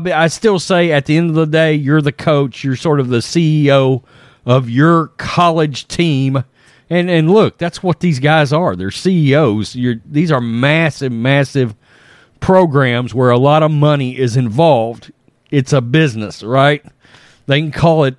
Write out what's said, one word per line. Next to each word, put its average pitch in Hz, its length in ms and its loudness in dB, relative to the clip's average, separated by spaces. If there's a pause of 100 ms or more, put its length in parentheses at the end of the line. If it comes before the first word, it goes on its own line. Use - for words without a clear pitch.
(220)
I 165 40 2
still 202 320 0
say 175 320 0
at 143 140 0
the 151 120 0
end 170 120 0
of 156 60 -2
the 160 100 2
day, 156 280 0
you're 151 280 0
the 143 100 -2
coach. 143 520 -2
You're 135 120 -2
sort 147 240 0
of 127 100 -2
the 120 120 0
C 156 440 0
E 139 60 4
O 131 320 2 (420)
of 123 240 0
your 156 380 2 (100)
college 160 680 -2
team. 135 560 -2 (460)
And, 175 200 -2
and 160 220 2
look, 202 260 2
that's - 260 -8
what 180 160 -2
these 165 200 0
guys 147 340 2
are. 151 220 -2
They're 92 160 -6
C 170 400 0
E 135 40 4
Os. 107 400 0
You're, 123 300 -4
these 156 260 -2
are 131 100 0
massive, 139 680 -2
massive 131 640 -2 (640)
programs 135 760 2
where 123 180 2
a 120 60 4
lot 147 260 2
of 156 80 0
money 143 460 0
is 127 200 -2
involved. 117 760 0 (400)
It's 139 220 -2
a 139 80 2
business, 120 600 -2
right? 139 420 0 (640)
They 139 120 0
can 156 120 -4
call 156 340 2
it 131 140 -4